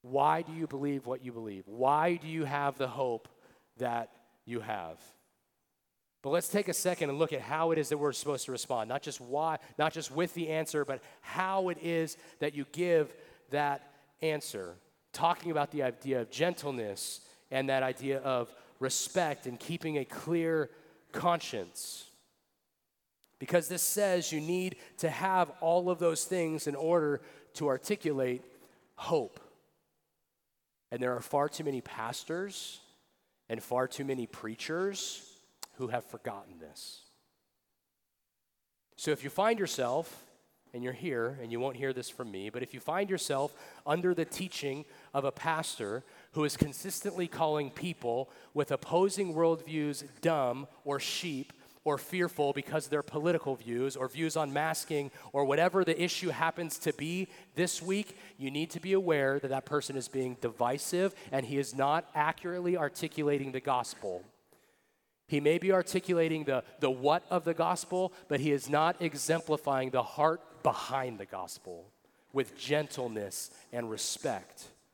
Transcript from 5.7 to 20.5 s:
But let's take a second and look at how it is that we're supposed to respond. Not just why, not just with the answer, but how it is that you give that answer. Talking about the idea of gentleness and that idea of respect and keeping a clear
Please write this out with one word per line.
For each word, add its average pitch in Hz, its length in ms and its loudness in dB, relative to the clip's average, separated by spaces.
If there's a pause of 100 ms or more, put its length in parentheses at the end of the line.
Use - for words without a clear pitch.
But 139 60 0
let's 170 160 2
take 202 220 0
a 165 40 -2
second 170 380 0
and 143 80 -2
look 151 140 2
at 131 80 -4
how 156 280 0
it 165 80 4
is 143 120 0
that 151 100 0
we're 143 120 2
supposed 139 340 -4
to 135 60 -6
respond. 117 380 -2
Not 139 140 -2
just 139 180 -10
why, 151 380 0 (180)
not 156 160 2
just 156 160 -8
with 170 240 0
the 165 160 -2
answer, 156 340 0
but 135 200 -6 (180)
how 190 480 0
it 165 140 -4
is 165 340 0 (220)
that 147 160 -2
you 139 160 -4
give 165 420 4 (380)
that 143 400 0 (320)
answer. 117 500 -2 (400)
Talking 170 380 2
about 147 180 2
the 147 140 -2
idea 127 380 0
of 110 100 -6
gentleness 135 880 -2 (300)
and 135 180 0
that 135 140 4
idea 135 380 -2
of 127 300 0 (280)
respect 147 640 0
and 123 140 -8
keeping 160 400 -2
a 131 40 -2
clear 165 680 0 (400)